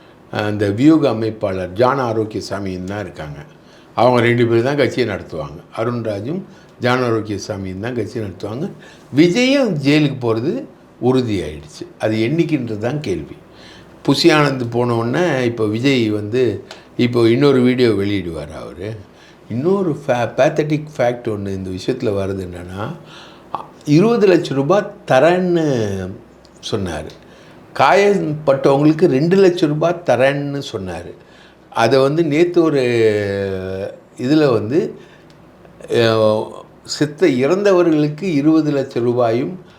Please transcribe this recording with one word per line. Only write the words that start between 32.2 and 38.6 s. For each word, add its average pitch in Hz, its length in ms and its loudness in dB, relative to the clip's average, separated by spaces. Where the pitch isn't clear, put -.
நேத்து 170 400 2
ஒரு 147 180 2
இதுல 143 340 2
வந்து, 117 440 -2
அஹ், 110 640 2
செத்த 151 440 -2
இறந்தவர்களுக்கு 160 960 2
இருபது 156 480 2